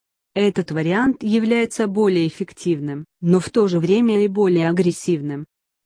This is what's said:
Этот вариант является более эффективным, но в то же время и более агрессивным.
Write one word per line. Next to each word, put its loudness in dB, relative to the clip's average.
Этот -2
вариант 0
является 0
более 2
эффективным, -6
но 4
в -8
то 2
же 0
время 2
и 2
более 2
агрессивным. -2